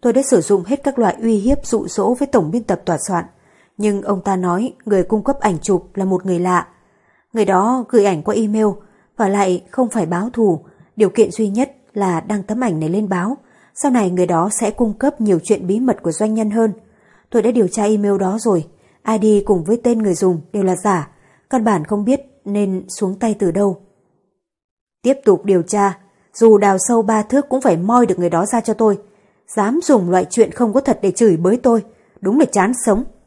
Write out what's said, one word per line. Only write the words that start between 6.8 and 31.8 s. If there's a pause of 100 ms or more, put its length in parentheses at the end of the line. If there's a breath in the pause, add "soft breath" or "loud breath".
Người
đó
gửi
ảnh
qua
email, (500 soft breath)
và
lại
không
phải
báo
thù. (320 soft breath)
Điều
kiện
duy
nhất (200)
là
đăng
tấm
ảnh
này
lên
báo. (380 soft breath)
Sau
này
người
đó (120)
sẽ
cung
cấp
nhiều
chuyện
bí
mật
của
doanh
nhân
hơn. (580 soft breath)
Tôi
đã
điều
tra
email
đó
rồi. (400 soft breath)
I
D
cùng
với
tên
người
dùng (120)
đều
là
giả. (400 soft breath)
Căn
bản
không
biết (240)
nên
xuống
tay
từ
đâu." (1200)
"Tiếp (100)
tục
điều
tra. (360 soft breath)
Dù
đào
sâu
ba
thước
cũng
phải
moi
được
người
đó
ra
cho
tôi. (580 soft breath)
Dám
dùng
loại
chuyện
không
có
thật
để
chửi
bới
tôi. (360 soft breath)